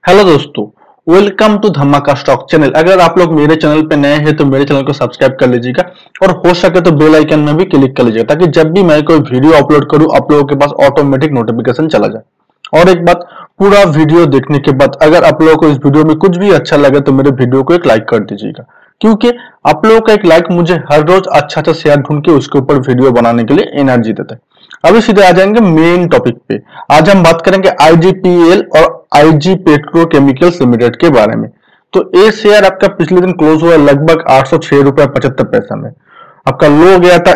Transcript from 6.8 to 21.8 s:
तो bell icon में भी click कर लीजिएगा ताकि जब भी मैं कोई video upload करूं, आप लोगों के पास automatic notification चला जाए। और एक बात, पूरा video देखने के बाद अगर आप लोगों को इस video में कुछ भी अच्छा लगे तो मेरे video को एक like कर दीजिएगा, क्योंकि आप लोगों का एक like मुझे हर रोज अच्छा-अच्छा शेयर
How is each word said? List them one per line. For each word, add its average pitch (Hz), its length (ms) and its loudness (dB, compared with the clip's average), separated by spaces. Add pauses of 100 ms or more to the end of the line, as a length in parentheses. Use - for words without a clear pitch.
तो 175 120 2
bell 151 220 2
icon 156 240 0
में 151 180 -2
भी 180 100 0
click 135 300 0
कर 127 80 0
लीजिएगा 113 300 -2
ताकि 175 160 0
जब 160 220 0
भी 196 120 0
मैं 156 200 2
कोई 160 160 2
video 127 340 0
upload 143 360 0
करूं, 156 260 0
आप 131 160 -2
लोगों 147 120 2
के 135 120 -4
पास 143 240 -2
automatic 139 520 0
notification 120 560 -4
चला 107 200 -2
जाए। - 720 -8
और 180 80 4
एक 175 160 0
बात, 175 220 -2 (320)
पूरा 202 320 4
video 156 380 2
देखने 139 320 -2
के 147 140 -2
बाद 135 280 0
अगर 160 220 2
आप 160 180 0
लोगों 156 140 4
को 156 120 0
इस 143 160 -2
video 147 200 2
में 156 140 0
कुछ 175 180 0
भी 196 160 -2
अच्छा 156 260 -2
लगे 143 220 2
तो 139 120 -2
मेरे 135 200 0
video 131 300 -2
को 165 120 0
एक 170 120 -2
like 113 240 0
कर 117 140 -2
दीजिएगा, 107 420 -14 (340)
क्योंकि 226 320 0 (340)
आप 151 200 -2
लोगों 220 140 4
का 220 120 0
एक 208 140 0
like 175 260 2
मुझे 175 220 -2 (180)
हर 151 140 2
रोज 185 220 0
अच्छा-अच्छा 151 460 -2
शेयर 147 240 0